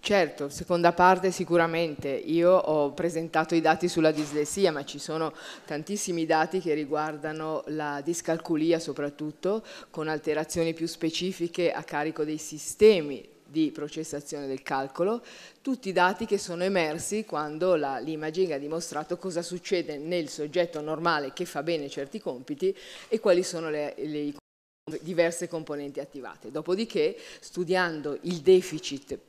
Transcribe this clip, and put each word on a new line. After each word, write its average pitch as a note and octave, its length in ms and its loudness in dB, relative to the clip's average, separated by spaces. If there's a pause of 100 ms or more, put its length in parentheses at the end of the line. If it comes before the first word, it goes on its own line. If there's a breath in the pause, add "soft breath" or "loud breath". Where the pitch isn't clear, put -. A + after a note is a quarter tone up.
Certo, D#3+ 480 2
seconda E3+ 440 2
parte F3+ 400 6
sicuramente. E3 760 2
Io E3 440 4
ho D3+ 400 4
presentato D#3+ 640 0
i E3 40 6
dati E3 280 4
sulla D#3 240 4
dislessia, D3+ 580 0
ma C#3+ 140 -2
ci C#3+ 160 -10
sono D#3+ 340 -4 (320 loud breath)
tantissimi E3 580 -4
dati D#3+ 360 2
che E3+ 120 -2
riguardano D#3 960 -4
la D3 360 -4
discalculia E3 760 0
soprattutto, D3+ 840 -4 (260 loud breath)
con D#3 160 -6
alterazioni D#3 680 -2
più E3 140 -4
specifiche E3+ 840 -2
a D3 100 -6
carico D#3 420 -4
dei D#3 140 -4
sistemi D#3 920 4 (160)
di D#3 280 0
processazione D3 760 -8
del C3+ 160 -6
calcolo, E3+ 580 -2 (400 loud breath)
tutti B3+ 280 -4
i F#3+ 40 -4
dati F#3 340 4
che G3+ 120 0
sono F3 240 -4
emersi F3+ 640 0
quando D#3 500 0
la, C#3 240 -2
l'imaging D#3 540 -2
ha C#3 60 -2
dimostrato D#3 600 -6
cosa F3 240 -4
succede E3+ 560 -4
nel D#3+ 300 -2
soggetto D#3+ 520 -2
normale D3+ 520 0
che - 120 -6
fa D3+ 200 -6
bene D#3 260 -2
certi C#3+ 300 -8
compiti C#3+ 540 -2 (340 loud breath)
e A3 100 0
quali F#3 240 6
sono E3 260 -6
le, D3 300 -4
le D3 340 -4 (680)
diverse E3 480 0
componenti C#3+ 500 -8
attivate. B2 540 -12
Dopodiché, F3+ 640 0 (240 loud breath)
studiando E3 840 -2
il F3 140 -2
deficit D#3 840 4 (100)